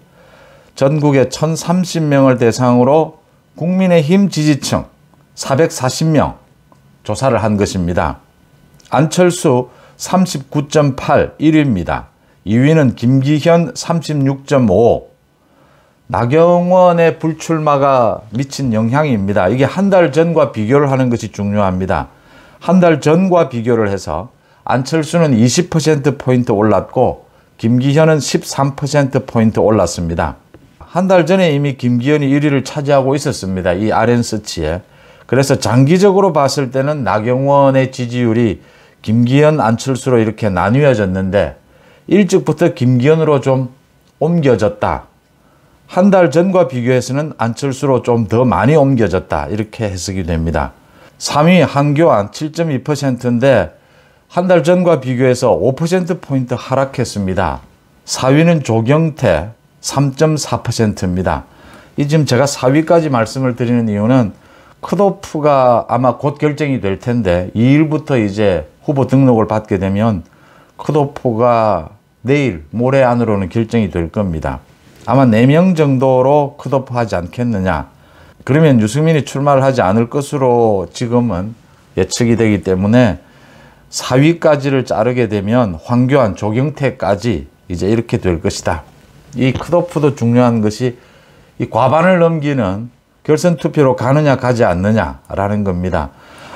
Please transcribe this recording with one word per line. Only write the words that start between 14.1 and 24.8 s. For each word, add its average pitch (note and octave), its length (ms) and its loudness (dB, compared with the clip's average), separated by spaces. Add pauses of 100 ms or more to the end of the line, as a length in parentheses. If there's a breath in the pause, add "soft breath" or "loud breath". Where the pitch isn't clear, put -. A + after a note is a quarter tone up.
점 B2+ 240 2
오. F#2+ 380 2 (1000 soft breath)
나경원의 E3+ 1120 2
불출마가 C#3+ 1000 0 (100)
미친 C3+ 420 -6
영향입니다. A2 760 0
이게 B2+ 160 0
한 F#3+ 260 0
달 F3 220 4
전과 D#3+ 400 0
비교를 C3 400 0
하는 C3 180 0
것이 A2+ 220 -4
중요합니다. F#2+ 760 -2 (520 soft breath)
한 F3+ 180 2
달 E3 220 4
전과 E3+ 480 2
비교를 A2+ 420 -2
해서 F#2 400 -6 (340 soft breath)
안철수는 D#3 680 0